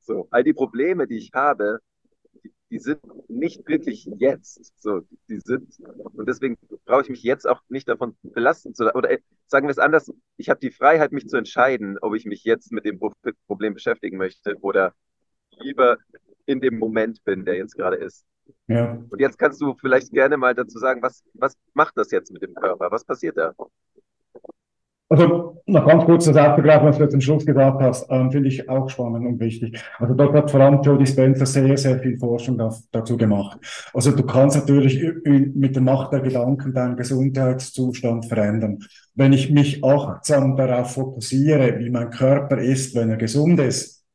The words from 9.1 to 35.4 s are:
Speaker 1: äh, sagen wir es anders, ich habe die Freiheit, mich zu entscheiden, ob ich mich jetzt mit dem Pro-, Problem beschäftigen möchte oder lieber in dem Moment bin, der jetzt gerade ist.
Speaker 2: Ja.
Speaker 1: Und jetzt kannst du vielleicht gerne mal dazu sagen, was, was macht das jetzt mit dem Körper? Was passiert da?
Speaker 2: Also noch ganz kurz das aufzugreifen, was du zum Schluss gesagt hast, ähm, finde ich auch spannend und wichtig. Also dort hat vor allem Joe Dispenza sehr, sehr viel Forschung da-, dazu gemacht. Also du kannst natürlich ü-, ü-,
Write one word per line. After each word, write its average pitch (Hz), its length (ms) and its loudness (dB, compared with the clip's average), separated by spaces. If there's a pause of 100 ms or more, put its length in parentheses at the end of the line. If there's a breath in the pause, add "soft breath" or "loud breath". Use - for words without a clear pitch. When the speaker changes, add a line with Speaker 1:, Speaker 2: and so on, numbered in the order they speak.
Speaker 1:
äh, - 80 0 (280)
sagen 139 200 0
wir 143 60 -4
es 135 60 -6
anders, 151 320 0 (260)
ich - 120 -16
habe 143 120 -2
die 127 100 -8
Freiheit, 151 420 2
mich 143 160 -10
zu - 80 -4
entscheiden, 110 640 -2
ob 107 140 -4
ich 110 100 -6
mich 101 200 -12
jetzt 113 280 -2
mit 107 140 -10
dem 101 120 -6
Pro-, 104 140 -6 (340)
Problem 104 280 -6
beschäftigen 98 420 -8
möchte 95 440 -8
oder 95 340 -2 (640)
lieber 131 400 0 (480)
in 135 140 -2
dem 120 180 -2
Moment 110 460 -4
bin, 95 200 -4
der 90 120 -2
jetzt - 200 -10
gerade 92 200 -4
ist. - 280 -12 (420)
Speaker 2:
Ja. 117 440 -2
Speaker 1:
Und - 100 -8
jetzt 135 180 -2
kannst - 220 -2
du 143 140 -4
vielleicht 131 380 -2
gerne 135 240 2
mal 127 180 0
dazu 117 240 -8
sagen, 127 240 -2
was, 127 200 -8 (120)
was 131 220 -4 (180)
macht 151 240 0
das 107 120 -2
jetzt 92 220 -6
mit 87 100 -14
dem 95 120 -14
Körper? 92 360 -4
Was 117 140 -6
passiert 156 320 -8
da? 80 160 -4 (1600)
Speaker 2:
Also 170 540 4
noch 160 220 4
ganz 165 160 8
kurz 165 220 6
das 147 100 6
aufzugreifen, 147 500 6
was 139 120 4
du 151 100 4
zum 139 120 2
Schluss 143 240 0
gesagt 135 380 4
hast, 123 280 0
ähm, 127 200 0
finde 139 180 0
ich 131 200 -6
auch 131 200 -2
spannend 117 380 -6
und 120 140 -4
wichtig. 113 360 -6 (220 loud breath)
Also 123 160 0
dort 139 200 4
hat - 180 4
vor 139 80 4
allem 139 220 4
Joe 143 160 4
Dispenza 135 480 4
sehr, 135 300 2
sehr 131 220 0
viel 127 180 -4
Forschung 120 400 -4
da-, 113 160 -4 (200)
dazu 113 240 -4
gemacht. 104 420 -2 (340 loud breath)
Also 131 200 2
du 127 100 2
kannst 143 340 4
natürlich 139 460 2
ü-, 165 240 -4
ü-, 139 260 4